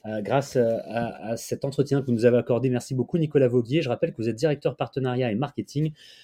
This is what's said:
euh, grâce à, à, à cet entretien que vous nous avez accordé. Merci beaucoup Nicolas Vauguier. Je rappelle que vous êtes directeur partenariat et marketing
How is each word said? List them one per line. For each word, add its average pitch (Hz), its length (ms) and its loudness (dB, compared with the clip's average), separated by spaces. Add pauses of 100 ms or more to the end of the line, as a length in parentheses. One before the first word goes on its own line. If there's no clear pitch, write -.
euh, 110 160 -6
grâce 131 360 0
à, 113 220 2
à, 113 520 -6
à 117 60 -4
cet - 260 -8
entretien 139 380 0
que 135 60 -8
vous 123 40 0
nous 113 140 4
avez 120 120 8
accordé. 120 320 2
Merci 123 240 -2
beaucoup 127 240 -2
Nicolas 151 300 4
Vauguier. 123 340 0
Je 143 60 -4
rappelle 120 240 -2
que - 100 -8
vous 110 60 -2
êtes 113 80 -2
directeur 147 400 -2
partenariat 127 560 -2
et 101 40 0
marketing 143 580 -4 (300)